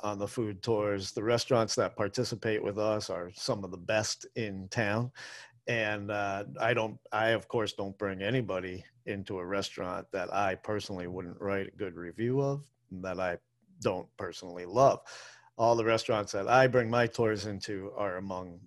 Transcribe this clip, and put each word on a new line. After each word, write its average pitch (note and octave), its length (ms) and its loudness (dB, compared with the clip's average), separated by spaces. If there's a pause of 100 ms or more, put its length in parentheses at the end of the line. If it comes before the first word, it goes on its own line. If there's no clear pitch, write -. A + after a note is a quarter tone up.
on G#2 160 -4
the G2+ 80 -2
food G#2 340 -4
tours. G#2 500 0
The G#2+ 120 -4
restaurants A#2 520 4
that G2 220 0
participate G#2+ 640 0
with G2+ 140 -2
us G#2+ 320 0
are F2+ 240 -6
some G#2+ 300 -4
of F2+ 80 -8
the F#2 60 -10
best G#2+ 580 -2
in G2+ 340 -4
town. A2+ 420 0 (560)
And, G#2+ 440 0
uh, G2+ 320 0 (160)
I A2+ 140 4
don't, A2 240 0 (140)
I, A2 180 4
of A2 180 2
course, G#2+ 260 0
don't G2 240 -6
bring G2 240 -2
anybody F#2+ 600 -2 (220)
into G2 320 -6
a F2 80 -6
restaurant F#2 680 -4
that F2+ 220 -4
I G2 220 2
personally F#2+ 520 -6
wouldn't F2+ 320 -8
write G2 280 -2
a - 100 -18
good F#2 180 -6
review A2 460 -2
of, C#3+ 240 -2 (260)
and F#2 140 -10
that F#2 140 -4
I F2+ 180 0 (440)
don't G2+ 260 -2 (100)
personally F2+ 480 -8
love. A2+ 340 6 (580)
All A#2 180 6
the A2+ 100 2
restaurants A2 480 2
that G2 160 0
I C3 180 10
bring B2 220 4
my A#2+ 180 4
tours A2 380 2
into G2+ 500 -6
are F#2+ 220 -2
among F#2 500 -6